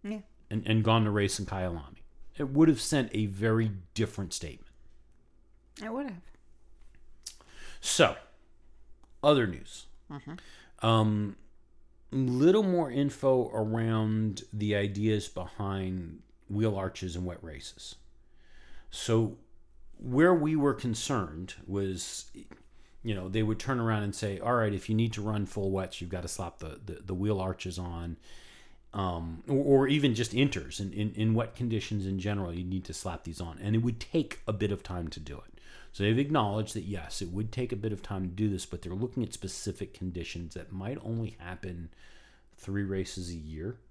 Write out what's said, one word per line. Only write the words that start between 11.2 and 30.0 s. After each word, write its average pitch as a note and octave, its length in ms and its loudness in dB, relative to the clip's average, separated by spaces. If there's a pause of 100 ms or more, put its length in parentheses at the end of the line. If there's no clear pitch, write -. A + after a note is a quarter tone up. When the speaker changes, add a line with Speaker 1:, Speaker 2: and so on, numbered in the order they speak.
Speaker 2:
little C3+ 520 4
more F3 280 2
info C3 640 2
around A2 920 2 (100)
the G#2 240 2
ideas G2+ 520 2
behind F#2 920 -4 (280)
wheel G#2 280 2
arches F#2 400 -4
and F2+ 80 -2
wet F2 180 -6
races. - 540 -14 (960)
So, - 480 2 (600)
where D3 360 6
we D#3 200 4
were C#3+ 200 4
concerned F#2+ 800 -2 (120)
was, F#2+ 600 -4 (760)
you A2 120 -2
know, F#2 140 -6
they G#2+ 140 2
would G#2+ 160 2
turn B2+ 220 0
around A2 220 2
and G2+ 120 -2
say, G2 240 -2
"All A#2+ 160 0
right, A2 180 4
if F#2+ 160 -4
you A2 60 4
need A2+ 200 4
to G#2+ 80 -4
run G#2 240 0
full G2 240 -2
wets, F#2+ 300 -2
you've F2 100 -8
got F2+ 120 -4
to F2 60 -6
slap - 300 -6
the, D#2+ 260 -12
the, F#2 220 -10
the F#2+ 80 -4
wheel G2+ 260 2
arches F#2 380 -4
on." E2+ 380 -6 (760)
Um, E2+ 560 -2
or, C#3 340 8
or C#3 60 4
even C#3+ 260 4